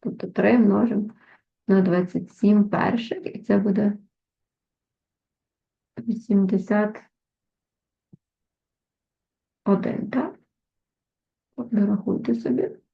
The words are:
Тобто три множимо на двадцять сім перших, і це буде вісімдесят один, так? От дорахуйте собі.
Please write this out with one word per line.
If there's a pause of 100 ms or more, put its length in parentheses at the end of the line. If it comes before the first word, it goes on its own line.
Тобто
три
множимо (580)
на
двадцять
сім
перших,
і
це
буде (2000)
вісімдесят (2500)
один,
так? (1160)
От
дорахуйте
собі. (160)